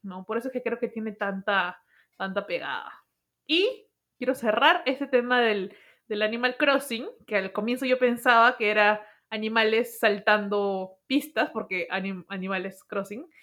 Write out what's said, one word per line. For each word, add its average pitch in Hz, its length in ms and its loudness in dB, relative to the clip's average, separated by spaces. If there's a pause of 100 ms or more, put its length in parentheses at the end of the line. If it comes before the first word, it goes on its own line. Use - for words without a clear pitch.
¿no? 185 220 -12
Por 220 140 -4
eso 254 100 -6
es 262 40 -6
que 254 100 -6
creo 240 160 -4
que 226 100 -4
tiene 220 240 -8
tanta, 196 680 -4 (340)
tanta 190 300 -4
pegada. 143 580 -8 (420)
Y 381 420 0 (280)
quiero 254 200 -2
cerrar 269 500 2
este 277 220 -2
tema 247 320 2
del, 208 340 0 (320)
del 208 160 -4
Animal 240 340 0
Crossing, 277 520 0 (180)
que 208 100 -2
al 190 160 -2
comienzo 240 320 -2
yo 254 140 2
pensaba 240 580 4
que 208 140 0
era 214 340 4 (240)
animales 220 720 0
saltando 202 1000 0 (100)
pistas, - 420 -2
porque 185 400 -6
anim-, 190 380 -6
Animales 190 560 -6
Crossing, 208 420 -8 (160)